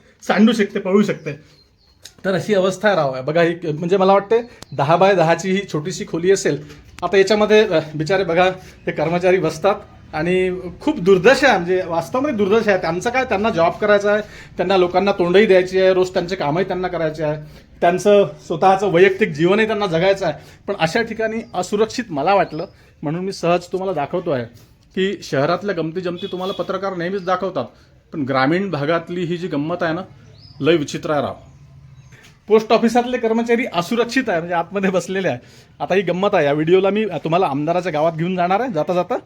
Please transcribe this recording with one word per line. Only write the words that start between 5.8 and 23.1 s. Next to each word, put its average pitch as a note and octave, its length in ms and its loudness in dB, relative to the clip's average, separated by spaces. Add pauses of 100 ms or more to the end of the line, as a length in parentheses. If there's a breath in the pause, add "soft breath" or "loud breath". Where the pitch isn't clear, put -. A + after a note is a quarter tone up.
खोली F3 240 0
असेल. F#3 320 0 (400 loud breath)
आता F3+ 140 0
याच्यामध्ये, G#3+ 500 4
अ, E3+ 120 2 (160)
बिचारे F3 280 0
बघा F3 220 2 (400 loud breath)
हे F3 60 -4
कर्मचारी F3 480 0
बसतात E3 360 -2 (380)
आणि F#3 480 -2 (200)
खूप D4+ 180 -2
दुर्दशा G3 480 4
आहे, A3+ 100 4
म्हणजे F#3 280 -2
वास्तवामध्ये A3+ 500 -2
दुर्दशा G#3 360 2
आहे. F#3 100 2
त्यांचं E3+ 280 -2
काय, B3+ 160 0
त्यांना A3 240 -2
जॉब E3+ 240 2
करायचा G#3 400 2
आहे, G#3+ 80 0 (360 loud breath)
त्यांना F#3+ 200 0
लोकांना F3+ 340 2
तोंडही F#3+ 340 2
द्यायची F#3 360 2
आहे, F#3 120 4
रोज F3+ 200 0
त्यांचे F3+ 220 -4
कामही E3 320 -2
त्यांना F#3 200 -4
करायचे D#3+ 360 -4
आहे, D3+ 420 -6 (160)
त्यांचं F#3 460 4 (180)
स्वतःचं F#3+ 420 2
वैयक्तिक F#3+ 420 2
जीवनही F3+ 380 2
त्यांना G#3 180 -2
जगायचं F#3+ 400 0
आहे. - 420 -8
पण G3+ 120 -2
अशा E3 220 0
ठिकाणी A3+ 400 -6 (120)
असुरक्षित G#3+ 560 -2
मला D#3+ 240 0
वाटलं E3 340 -2 (360 soft breath)
म्हणून E3 220 -4